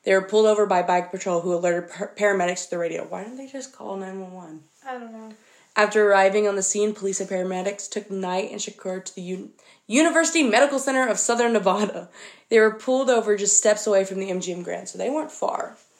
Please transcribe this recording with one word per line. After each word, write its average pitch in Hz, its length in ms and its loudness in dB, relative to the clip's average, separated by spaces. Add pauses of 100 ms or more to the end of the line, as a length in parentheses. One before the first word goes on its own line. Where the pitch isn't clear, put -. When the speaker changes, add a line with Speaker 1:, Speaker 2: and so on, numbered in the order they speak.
Speaker 1:
They 196 80 4
were 190 80 4
pulled 214 260 4
over 214 180 4
by 190 160 2
bike 180 300 0
patrol, 185 300 -2
who 175 120 -2
alerted 175 380 0
par-, - 260 -10
paramedics 190 480 0
to - 60 -16
the 180 60 -4
radio. 165 280 -4
Why 180 180 -10
didn't 233 140 -14
they 269 100 -14
just 262 260 -14
call - 240 -10
nine 190 220 -10
one 185 140 -14
one? 160 300 -16 (240)
Speaker 2:
I 262 60 -8
don't 233 180 -12
know. 220 220 -16 (420)
Speaker 1:
After 214 320 4
arriving 196 400 6
on 202 80 0
the 196 80 -2
scene, 208 300 0
police 196 260 -4
and 185 100 -6
paramedics 185 600 -4
took 214 220 -8
Knight 190 400 -4
and 202 100 -10
Shakur 190 420 -8
to - 120 -16
the 190 60 -12 (120)
Un-, 196 160 -10 (380)
University 320 560 4
Medical 262 360 4
Center 262 280 0
of 202 120 0
Southern 240 340 2
Nevada. 196 560 0 (400)
They 226 100 6
were 220 120 6
pulled 254 380 0
over 214 260 2
just 196 220 2
steps 208 300 2
away 196 180 4
from 190 140 -8
the 196 100 -6
M 185 100 -4
G 180 140 -6
M 175 100 -10
Grand, 175 240 -10
so - 100 -14
they 190 120 -4
weren't 302 220 -4
far. - 440 -6 (240)